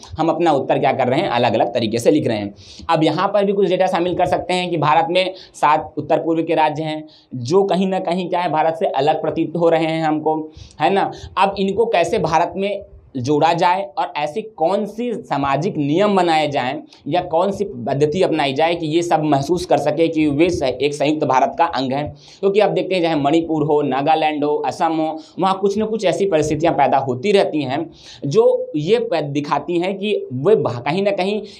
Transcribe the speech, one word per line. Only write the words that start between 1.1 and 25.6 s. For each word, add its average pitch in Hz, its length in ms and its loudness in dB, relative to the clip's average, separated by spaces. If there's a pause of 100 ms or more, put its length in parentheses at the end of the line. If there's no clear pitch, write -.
हैं, - 100 -2
अलग-अलग 120 440 0
तरीके 117 240 -2
से 160 140 2
लिख 151 160 2
रहे 113 100 -2
हैं। 101 160 -6 (360)
अब 160 140 2
यहाँ 180 240 0
पर 202 180 0
भी 202 80 0
कुछ 190 160 2
data 185 180 2
शामिल 175 280 -2
कर 175 100 0
सकते - 280 -2
हैं 180 160 -2
कि 170 80 -4
भारत 156 320 2
में 185 240 0 (200)
सात 156 440 0
उत्तर 151 200 0
पूर्व 160 260 -2
के 165 120 -2
राज्य 156 280 0
हैं, 156 240 -8 (280)
जो 135 280 2
कहीं 190 240 0
ना 190 120 -2
कहीं 175 300 -2
क्या 175 120 0
है, 180 80 0
भारत 156 240 2
से 180 120 -4
अलग 147 360 0
प्रतीत 156 340 -2
हो 170 140 2
रहे 165 160 2
हैं 160 180 -2
हमको, 156 480 -2 (300)
है 156 80 2
ना। 185 220 0 (260)
अब 190 220 2
इनको 175 260 0
कैसे 170 340 0
भारत 160 360 0
में 196 260 -4 (360)
जोड़ा 151 360 2
जाए 180 280 2 (160)
और 175 200 -4
ऐसे 151 240 -4
कौन 196 440 -2
सी 240 280 -6
सामाजिक 143 640 -2
नियम 170 380 2
बनाए 165 320 2
जाएं 135 340 -4 (260)
या 120 140 0
कौन 180 300 0
सी 202 120 -4
पद्धति 143 580 0
अपनाई 147 320 0
जाए 160 220 2
कि 170 120 -4
ये 160 140 0
सब 170 220 0
महसूस 151 420 0
कर 180 120 2
सके 151 300 2
कि 156 200 0
वे 151 220 2
स-, 165 140 -2
एक 139 300 0
संयुक्त 151 320 0
भारत 131 320 2
का 165 80 4
अंग 131 280 -2
हैं। 147 220 -6 (240)
क्योंकि 196 200 2
आप 190 100 4
देखते 180 260 -2
हैं, 180 60 0
चाहे 165 140 0
मणिपुर 156 480 0
हो, 151 180 2
नागालैंड 147 640 0
हो, 147 120 0
असम 147 380 -2
हो, 156 260 -2 (200)
वहाँ 190 200 2
कुछ 196 180 0